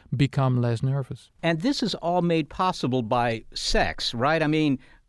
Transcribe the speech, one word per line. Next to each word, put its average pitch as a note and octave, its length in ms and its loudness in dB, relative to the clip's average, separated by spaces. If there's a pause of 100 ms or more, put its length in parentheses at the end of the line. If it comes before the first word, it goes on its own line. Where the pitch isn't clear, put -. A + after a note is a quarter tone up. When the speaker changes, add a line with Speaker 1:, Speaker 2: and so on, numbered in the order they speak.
(160)
Speaker 1:
become C3 440 2
less A#2+ 200 0
nervous. C3+ 480 -4 (140)
Speaker 2:
And E3 180 0
this C#4 220 0
is G3+ 140 -2
all F3 260 0
made E3 260 0
possible D3 540 0
by A#2 500 0
sex, - 640 -2
right? D3+ 280 2
I D3+ 40 2
mean, D3+ 320 2 (300)